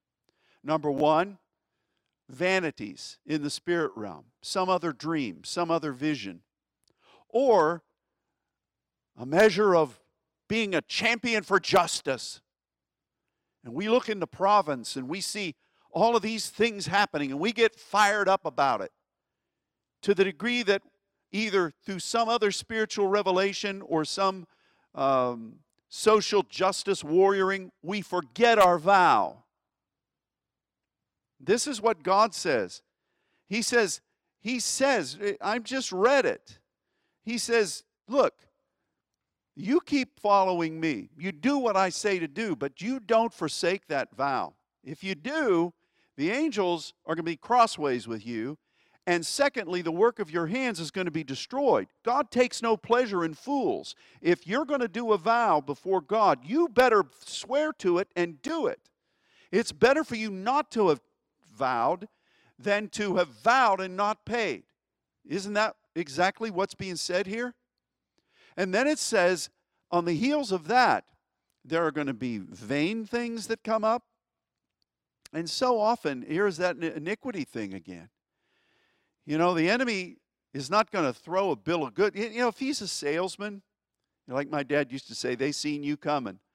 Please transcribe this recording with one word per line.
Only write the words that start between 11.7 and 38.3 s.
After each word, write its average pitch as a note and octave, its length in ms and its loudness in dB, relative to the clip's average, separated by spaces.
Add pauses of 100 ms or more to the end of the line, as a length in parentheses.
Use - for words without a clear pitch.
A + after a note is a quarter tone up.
And A#2 100 -14
we G3 160 -2
look A#3 200 2
in G#3 100 -4
the E3 80 -4
province F3+ 680 2
and C3 120 -6
we F3+ 140 -6
see G3 340 -6 (360)
all A3+ 240 6
of A3 60 4
these A3 280 -4
things G#3 380 0
happening D#3+ 440 2
and C#3 80 -4
we A3 140 0
get A3+ 220 4
fired G3+ 520 2
up F#3+ 180 4
about C3 360 2
it F#2 100 -10 (1120)
to G3+ 120 4
the F#3+ 120 4
degree G#3+ 380 -2
that G3 200 0 (480)
either G3 400 0 (140)
through F#3+ 140 -8
some A#3 280 -2
other A3 240 2
spiritual G#3+ 560 -4
revelation G3 720 0
or D#3 220 -2
some, F#3+ 420 -2 (480)
um, B2+ 640 0 (280)
social G#3 560 2
justice F#3+ 600 -2
warrioring, F#3+ 680 2 (100)
we F#3+ 200 -6
forget G#3 580 2
our F3+ 180 6
vow. D3+ 640 4 (2000)
This G3 280 0
is A#3+ 140 -6
what G#3 220 0
God G3 300 2
says. A2+ 480 -2 (680)
He A3 140 -4
says, A3 400 0 (380)
He A#3+ 200 -6
says, G#3+ 580 0 (220)
I A3 200 -4
just B3+ 320 -6
read A#3 340 4
it. - 340 -6 (640)
He A#3 140 -6
says, A3 460 0 (240)
"Look, A#3 400 0 (1080)